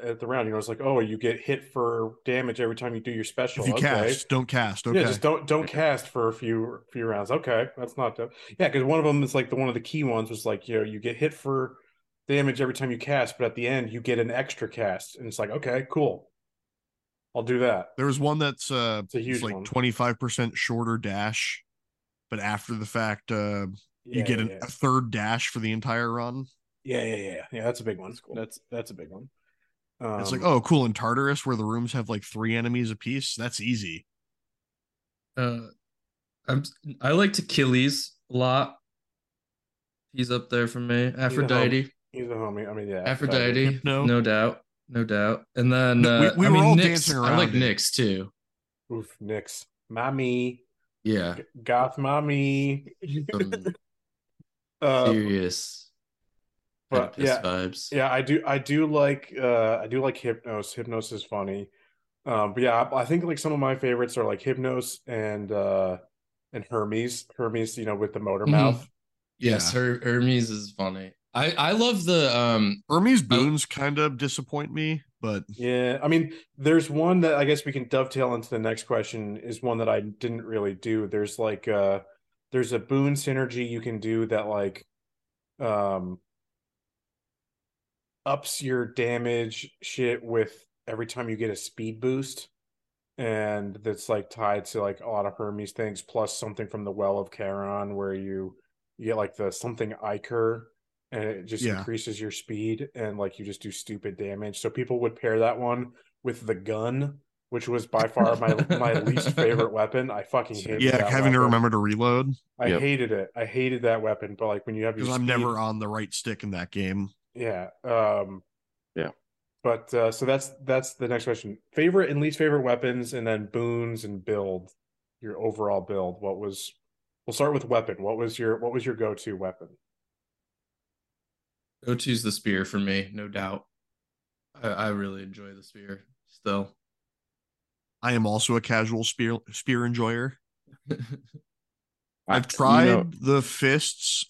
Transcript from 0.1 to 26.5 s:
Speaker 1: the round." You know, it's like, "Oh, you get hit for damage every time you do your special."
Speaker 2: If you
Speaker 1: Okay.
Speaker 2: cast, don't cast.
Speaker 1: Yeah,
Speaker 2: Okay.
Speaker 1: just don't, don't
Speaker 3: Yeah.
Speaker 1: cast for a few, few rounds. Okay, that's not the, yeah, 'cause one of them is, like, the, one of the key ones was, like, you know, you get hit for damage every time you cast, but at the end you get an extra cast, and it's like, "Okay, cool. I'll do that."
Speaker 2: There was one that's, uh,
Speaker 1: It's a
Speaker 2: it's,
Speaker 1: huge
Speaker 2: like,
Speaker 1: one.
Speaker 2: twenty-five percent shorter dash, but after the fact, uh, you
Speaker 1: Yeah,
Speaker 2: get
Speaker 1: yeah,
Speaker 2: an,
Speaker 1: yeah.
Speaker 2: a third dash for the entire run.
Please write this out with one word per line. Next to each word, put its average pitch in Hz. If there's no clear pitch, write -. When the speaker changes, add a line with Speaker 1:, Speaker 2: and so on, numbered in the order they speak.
Speaker 1:
the 120
round." 123
You 110
know, 107
it's 107
like, 113
"Oh, 135
you 107
get 117
hit 131
for 117
damage 127
every 113
time 120
you 113
do 123
your 110
special." 123
Speaker 2:
If -
you 113
Speaker 1:
Okay. 127
Speaker 2:
cast, -
don't 131
cast. 113
Speaker 1:
Yeah, 117
Speaker 2:
Okay. 117
Speaker 1:
just 104
don't, 151
don't 151
Speaker 3:
Yeah. -
Speaker 1:
cast 147
for 117
a 110
few, 113
few 117
rounds. 104
Okay, 127
that's 120
not 120
the, 117
yeah, 165
'cause 135
one 160
of 147
them 143
is, 127
like, 131
the, 123
one 131
of 117
the 117
key 151
ones 113
was, 110
like, 107
you 113
know, 110
you 107
get 117
hit 147
for 135
damage 139
every 127
time 127
you 113
cast, 131
but 123
at 113
the 120
end 123
you 117
get 120
an 117
extra 123
cast, 98
and 127
it's 110
like, 104
"Okay, 131
cool. 131
I'll 120
do 120
that." 110
Speaker 2:
There 131
was 139
one 147
that's, 143
uh, 117
Speaker 1:
It's -
a -
Speaker 2:
it's, 117
Speaker 1:
huge 123
Speaker 2:
like, 107
Speaker 1:
one. 95
Speaker 2:
twenty-five 120
percent 120
shorter 117
dash, 104
but 110
after 104
the 107
fact, 110
uh, 104
you 123
Speaker 1:
Yeah, -
Speaker 2:
get 113
Speaker 1:
yeah, 110
Speaker 2:
an, 113
Speaker 1:
yeah. 95
Speaker 2:
a 120
third 127
dash 110
for -
the 110
entire 117
run. 120